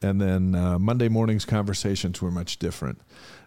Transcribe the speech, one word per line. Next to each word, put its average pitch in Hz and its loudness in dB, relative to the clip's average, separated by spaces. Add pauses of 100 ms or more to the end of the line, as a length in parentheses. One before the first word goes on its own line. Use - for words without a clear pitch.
And 98 2
then, 92 2
uh, 90 2
Monday 117 2
morning's 110 2
conversations 98 -2
were 90 -2
much 87 -6
different. 76 -6 (460)